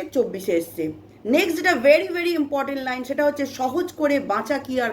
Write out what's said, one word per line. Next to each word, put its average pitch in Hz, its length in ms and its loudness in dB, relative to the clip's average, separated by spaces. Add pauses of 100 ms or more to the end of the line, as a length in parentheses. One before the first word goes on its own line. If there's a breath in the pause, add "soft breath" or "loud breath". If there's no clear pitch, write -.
(120)
চব্বিশে 196 400 -2
এসছে। 165 400 -2 (320 loud breath)
নেক্সট 320 320 2
যেটা 349 160 2
very, 302 360 6
very 339 300 -2
important 277 460 -2
line, 254 200 -4
সেটা 294 200 0
হচ্ছে, 285 220 0
"সহজ 277 460 -2
করে 285 280 2
বাঁচা - 380 -2
কি 254 220 -4
আর 233 120 0